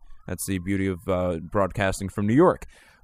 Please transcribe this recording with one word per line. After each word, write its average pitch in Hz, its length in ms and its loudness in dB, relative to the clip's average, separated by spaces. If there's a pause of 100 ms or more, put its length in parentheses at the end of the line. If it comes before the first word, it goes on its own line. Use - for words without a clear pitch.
(280)
that's - 180 -8
the 95 140 -2
beauty 95 260 0
of, 92 220 -4
uh, 90 320 0
broadcasting 95 720 0
from 104 180 -2
New 113 60 4
York. 160 300 6 (400)